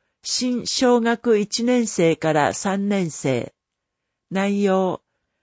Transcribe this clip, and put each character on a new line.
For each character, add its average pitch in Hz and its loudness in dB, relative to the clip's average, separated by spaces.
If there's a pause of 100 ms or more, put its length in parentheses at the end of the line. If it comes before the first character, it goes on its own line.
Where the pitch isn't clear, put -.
(220)
新 247 -4
小 240 2
学 233 2
一 208 -2
年 247 2
生 165 2
か 156 -2
ら 147 2
三 196 -4
年 196 0
生。 - -4 (760)
内 202 -2
容、 190 0 (400)